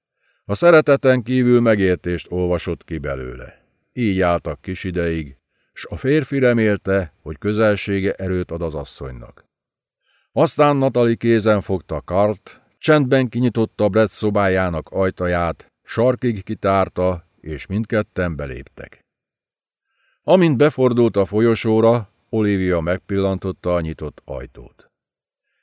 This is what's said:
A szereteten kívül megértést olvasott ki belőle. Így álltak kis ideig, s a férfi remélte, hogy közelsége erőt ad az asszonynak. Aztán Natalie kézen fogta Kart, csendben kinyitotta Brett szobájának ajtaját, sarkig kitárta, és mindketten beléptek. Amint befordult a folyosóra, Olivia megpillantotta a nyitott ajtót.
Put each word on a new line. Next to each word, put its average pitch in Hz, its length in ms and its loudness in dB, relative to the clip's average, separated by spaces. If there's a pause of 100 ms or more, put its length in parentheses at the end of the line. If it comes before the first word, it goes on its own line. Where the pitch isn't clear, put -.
(460)
A 101 80 -6
szereteten 139 680 4
kívül 123 380 2
megértést 92 680 0
olvasott 87 540 -2
ki 80 140 -10
belőle. 65 680 -10 (280)
Így 101 280 0
álltak 85 400 -2
kis 92 220 -10
ideig, 85 540 -4 (360)
s - 160 -18
a 104 60 -10
férfi 139 440 -2
remélte, 107 840 0
hogy 78 160 -12
közelsége 101 760 0
erőt 92 380 -4
ad 82 100 -6
az 80 140 -6
asszonynak. 64 720 -14 (840)
Aztán 147 460 2
Natalie 123 380 2
kézen 110 460 2
fogta 87 400 -6
Kart, 98 600 -4 (160)
csendben 135 520 2
kinyitotta 113 600 0
Brett 107 200 2
szobájának 92 800 -2
ajtaját, 87 840 -2 (120)
sarkig 117 600 -2
kitárta, 92 840 -2 (120)
és 76 260 -12
mindketten 98 680 -4
beléptek. - 680 -14 (1200)
Amint 165 300 4
befordult 120 580 2
a 98 100 2
folyosóra, 110 840 2 (200)
Olivia 98 500 0
megpillantotta 92 960 -2
a 87 60 0
nyitott 78 420 -8
ajtót. - 680 -16 (720)